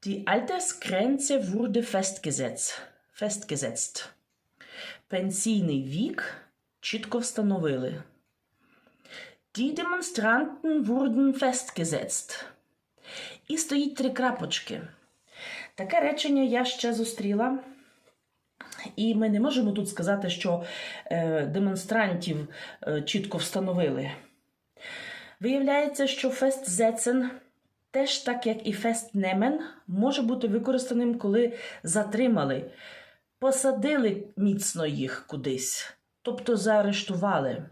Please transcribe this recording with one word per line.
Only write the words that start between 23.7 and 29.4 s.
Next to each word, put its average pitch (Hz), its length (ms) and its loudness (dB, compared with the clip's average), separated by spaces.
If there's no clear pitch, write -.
Виявляється, 277 680 2
що - 220 0
festsetzen, 254 1000 2
теж 262 280 0
так, 233 280 -2
як 220 200 0
і 214 80 0
festnehmen, 214 840 0